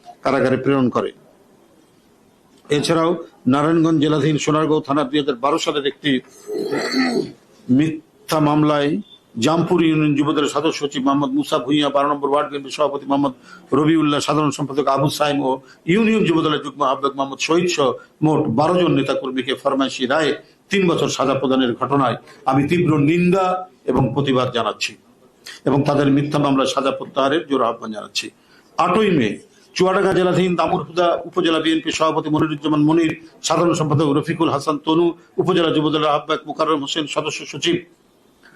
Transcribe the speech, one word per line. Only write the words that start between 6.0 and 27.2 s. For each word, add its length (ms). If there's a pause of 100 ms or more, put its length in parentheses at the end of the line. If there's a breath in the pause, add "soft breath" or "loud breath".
মিথ্যা 720
মামলায় 500 (480)
জামপুর 440
ইউনিয়ন 320
যুবদলের 340
সদস্য 300
সচিব 240
মোহাম্মদ 280
মুসা 280
ভূঁইয়া, 300
বারো 200
নম্বর 220
ওয়ার্ড 200
বিএনপি 200
সভাপতি 360
মোহাম্মদ 260 (400 loud breath)
রবিউল্লাহ, 480
সাধারণ 300
সম্পাদক 380
আবু 220
সাইম 340
ও 60 (360 loud breath)
ইউনিয়ন 380
যুবদলের 380
যুগ্ম 200
আহ্বায়ক 340
মোহাম্মদ 220
শহীদ 300
সহ 240 (300 loud breath)
মোট 260
বারো 260
জন 200
নেতাকর্মীকে 600
ফরমাইশি 520
রায়ে 260 (360 loud breath)
তিন 200
বছর 200
সাজা 260
প্রদানের 400
ঘটনায় 420 (300 loud breath)
আমি 220
তীব্র 300
নিন্দা 720 (160)
এবং 180 (120)
প্রতিবাদ 380
জানাচ্ছি 440 (680 loud breath)
এবং 180
তাদের 280
মিথ্যা 280
মামলায় 360
সাজা 160
প্রত্যাহারের 560